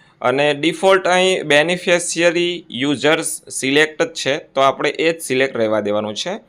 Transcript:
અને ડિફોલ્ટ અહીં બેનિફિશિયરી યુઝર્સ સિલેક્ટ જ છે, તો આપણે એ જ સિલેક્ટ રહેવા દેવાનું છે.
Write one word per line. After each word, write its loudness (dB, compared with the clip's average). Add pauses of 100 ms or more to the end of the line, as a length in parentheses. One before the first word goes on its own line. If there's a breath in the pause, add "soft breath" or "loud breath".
(200 soft breath)
અને 2
ડિફોલ્ટ 2
અહીં 2
બેનિફિશિયરી 0
યુઝર્સ -2
સિલેક્ટ 0
જ -6
છે, -2
તો -6
આપણે 2
એ 0
જ -8
સિલેક્ટ -2
રહેવા 0
દેવાનું -2
છે. -8